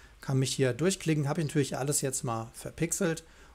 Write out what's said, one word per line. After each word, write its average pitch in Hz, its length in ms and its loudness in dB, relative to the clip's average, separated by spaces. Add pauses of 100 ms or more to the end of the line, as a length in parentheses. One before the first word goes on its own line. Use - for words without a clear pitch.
(220)
kann 135 180 2
mich 131 160 2
hier 127 180 4
durchklicken. 156 540 0
Habe 156 140 0
ich 147 60 0
natürlich 139 300 0
alles 139 220 0
jetzt 135 240 -2
mal 113 300 -2
verpixelt 165 720 -2 (300)